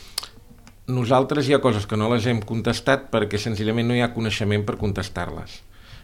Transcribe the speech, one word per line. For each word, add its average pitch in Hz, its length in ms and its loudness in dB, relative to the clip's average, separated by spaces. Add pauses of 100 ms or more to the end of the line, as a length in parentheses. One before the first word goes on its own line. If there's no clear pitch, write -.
(880)
nosaltres 127 640 2
hi 143 60 6
ha 135 80 4
coses 104 240 2
que 110 100 -2
no 107 160 2
les 117 140 2
hem 120 160 2
contestat 113 680 0
perquè 107 260 0
senzillament 113 500 0
no 123 80 2
hi 120 60 4
ha 120 120 0
coneixement 104 520 0
per 120 140 -2
contestar-les. 87 800 -4 (440)